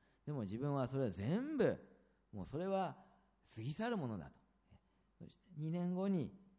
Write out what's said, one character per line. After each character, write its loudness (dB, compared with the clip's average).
で -4
も -2
自 -2
分 0
は 2
そ -2
れ 4
は 4
全 0
部、 6
も -6
う -6
そ -6
れ 0
は 0
過 -8
ぎ -4
去 -2
る 2
も 0
の -2
だ -8
と。 -18
そ -14
し -20
て -20
二 -2
年 0
後 2
に、 2